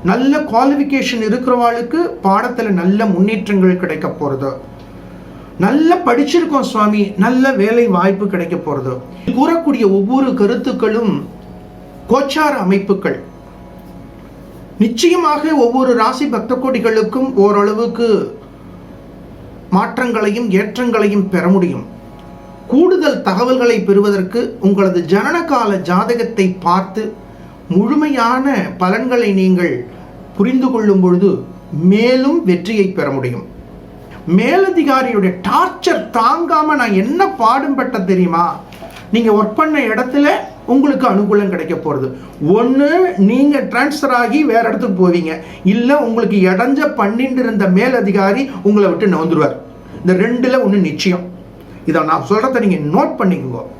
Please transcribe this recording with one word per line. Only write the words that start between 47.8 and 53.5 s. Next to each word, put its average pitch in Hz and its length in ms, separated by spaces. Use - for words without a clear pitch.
உங்களை 202 260
விட்டு 180 260
நவுந்துருவார். 156 400
இந்த 180 180
ரெண்டுல 247 380
ஒண்ணு 202 180
நிச்சயம். 180 540
இதை 156 180
நான் 160 260
சொல்றதை 226 360
நீங்க 165 340
நோட் 294 80
பண்ணிக்கோங்க. 131 560